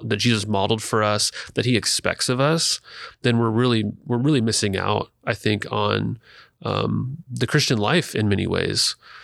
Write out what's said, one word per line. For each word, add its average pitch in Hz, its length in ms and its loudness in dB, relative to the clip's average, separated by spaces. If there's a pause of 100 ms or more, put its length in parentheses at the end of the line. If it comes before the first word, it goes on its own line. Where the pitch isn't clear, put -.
that 110 120 -2
Jesus 107 300 2
modeled 104 340 0
for 110 220 0
us, 104 300 0 (220)
that 113 100 0
he 120 100 2
expects - 540 -2
of 127 100 0
us, 160 400 0 (440)
then 117 160 4
we're 113 100 2
really, 113 340 4 (220)
we're 123 140 0
really 139 220 2
missing 107 360 0
out, 101 340 0 (140)
I - 80 0
think, 104 360 -2
on, 107 480 0 (440)
um, 110 560 -2 (120)
the 123 180 -2
Christian 139 320 2
life 127 360 0
in 107 140 0
many 98 180 2
ways. 90 480 0 (280)